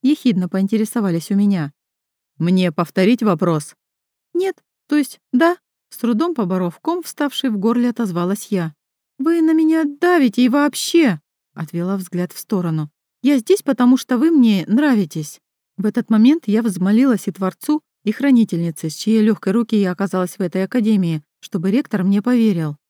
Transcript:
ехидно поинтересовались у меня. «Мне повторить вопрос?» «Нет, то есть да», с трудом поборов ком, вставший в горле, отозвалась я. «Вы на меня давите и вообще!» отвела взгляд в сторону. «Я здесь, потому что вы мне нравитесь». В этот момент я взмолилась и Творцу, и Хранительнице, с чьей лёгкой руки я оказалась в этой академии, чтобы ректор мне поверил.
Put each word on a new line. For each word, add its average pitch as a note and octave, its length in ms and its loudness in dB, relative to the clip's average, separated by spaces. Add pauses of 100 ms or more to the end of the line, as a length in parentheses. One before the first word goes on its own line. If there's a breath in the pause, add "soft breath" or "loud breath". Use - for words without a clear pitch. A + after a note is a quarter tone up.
ехидно A#3 460 0
поинтересовались G3 800 -2
у G3+ 40 0
меня. G3 380 0 (640)
«Мне F3 340 2
повторить F#3 500 0
вопрос?» E3+ 520 -2 (580)
«Нет, F#4 300 -4 (260)
то D4 80 0
есть - 240 -2 (120)
да», E4 260 2 (320)
с - 80 -20
трудом A#3+ 360 0
поборов F#3 460 -2
ком, F4 220 -4
вставший - 480 -6
в G#3+ 80 -4
горле, A#3+ 320 0
отозвалась F#3+ 600 -4
я. E3+ 240 -4 (440)
«Вы E4 220 0
на D#4+ 120 4
меня D#4+ 320 2
давите C#4+ 580 2
и B3+ 60 4
вообще!» C#4+ 720 0 (340)
отвела E3+ 420 -4
взгляд F3+ 360 -6
в - 60 -18
сторону. E3 520 -4 (320)
«Я C#4 160 2
здесь, F#4 240 0
потому B3+ 340 4
что B3+ 220 -2
вы D#4 120 2
мне A3+ 380 4
нравитесь». G3+ 720 0 (360)
В G3 100 -4
этот G#3+ 240 -2
момент A#3+ 360 4
я G#3+ 160 0
взмолилась G#3+ 640 0
и F3+ 60 -6
Творцу, F#3+ 500 -4 (220)
и G#3+ 80 -2
Хранительнице, F#3+ 760 0
с D#3 60 -8
чьей A3 280 0
лёгкой G#3 300 0
руки A3+ 240 -2
я G3 140 0
оказалась F#3 480 -4
в - 20 -6
этой F#3 240 -4
академии, F#3+ 580 0 (180)
чтобы F#3 300 -6
ректор G#3+ 340 -2
мне G3 180 0
поверил. G3+ 540 0 (140)